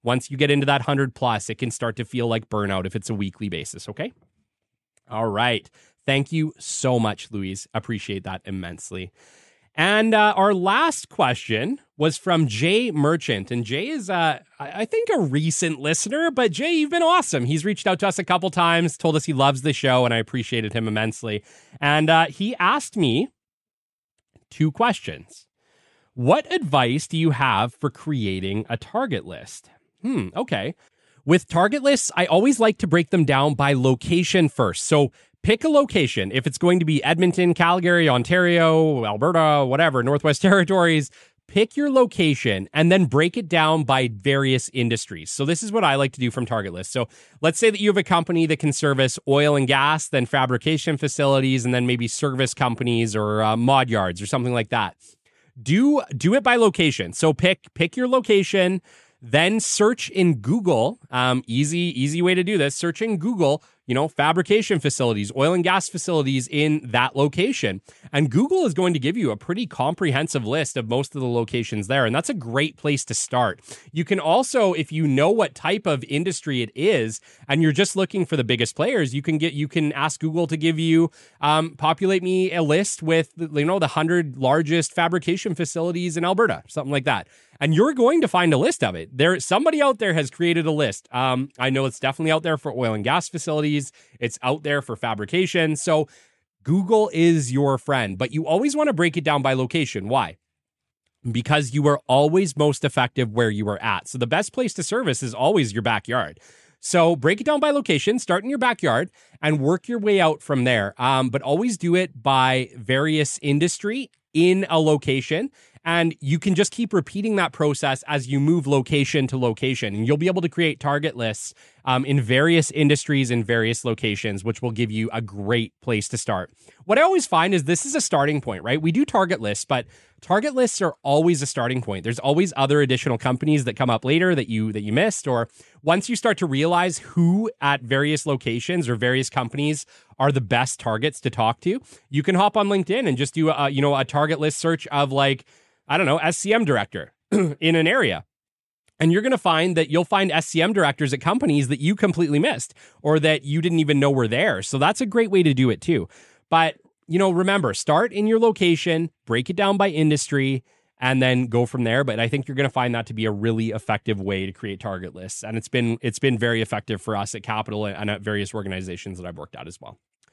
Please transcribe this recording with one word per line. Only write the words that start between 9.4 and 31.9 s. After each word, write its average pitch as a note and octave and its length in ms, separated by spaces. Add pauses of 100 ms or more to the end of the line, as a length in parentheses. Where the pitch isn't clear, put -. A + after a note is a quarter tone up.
And, G#3+ 380
uh, G#3+ 220
our G3 180
last G3+ 540
question B2+ 720 (160)
was D3+ 220
from D#3+ 300
Jay F3+ 440
Merchant. D3 580
And A#2+ 140
Jay C3+ 240
is, C4+ 220
uh, E3 300 (200)
I, F#3 220
I A3+ 40
think, A4+ 280
a D#4+ 60
recent D#3 600
listener, G#3+ 520
but A#3+ 200
Jay, C#4+ 220
you've D4+ 160
been E4+ 140
awesome. A#3+ 420
He's D3+ 180
reached G3+ 240
out F#3 120
to G3+ 80
us F#3 120
a F#3 60
couple F3+ 240
times, E3+ 480
told D#3+ 180
us D3+ 100
he E3 60
loves C3+ 300
the D3+ 100
show, B2+ 320
and A#2+ 100
I A#2 40
appreciated A2+ 560
him A#2 140
immensely. G#2+ 560 (360)
And, D3+ 300
uh, E3 160
he G3 320
asked A3+ 400
me D#3 320 (1200)
two D#3 220
questions. - 760 (680)
"What D3 380
advice C#3+ 560
do E3 100
you D#3+ 120
have A#2+ 440
for - 160
creating G#2 800
a A#2 80
target G#3 500
list?" - 440 (320)
Hmm, G3+ 340
okay. C#3+ 380 (500)
"With E3+ 240
target G#3 360
lists, C#4+ 340